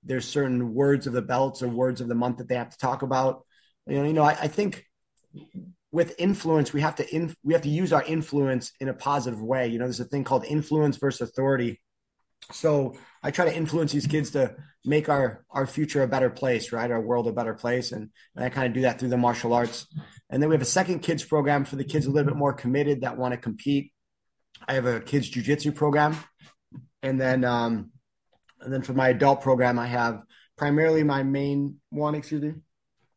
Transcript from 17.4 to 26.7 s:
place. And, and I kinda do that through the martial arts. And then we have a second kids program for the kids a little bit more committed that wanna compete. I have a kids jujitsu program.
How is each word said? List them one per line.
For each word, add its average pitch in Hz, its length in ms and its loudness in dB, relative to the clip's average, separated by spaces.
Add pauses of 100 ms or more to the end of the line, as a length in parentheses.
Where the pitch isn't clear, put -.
place. 123 380 -2
And, 107 180 -10 (240)
and 120 100 -4
I 123 60 -2
kinda 127 200 0
do 127 100 -2
that 123 180 2
through 131 120 -2
the 123 60 2
martial 120 360 2
arts. 120 340 0 (420)
And 135 140 0
then 151 60 2
we 160 80 4
have 131 60 -2
a - 20 -2
second 185 360 0
kids 165 240 -2
program 143 400 2
for 139 120 -8
the 131 80 -6
kids 143 220 -2
a 139 40 0
little 143 180 2
bit 135 80 -2
more 143 160 2
committed 139 500 0
that 120 140 -4
wanna 123 200 -2
compete. 139 560 -4 (720)
I 131 80 -2
have 127 120 0
a 117 120 0
kids 135 320 -2
jujitsu 143 420 -2
program. 151 440 2 (840)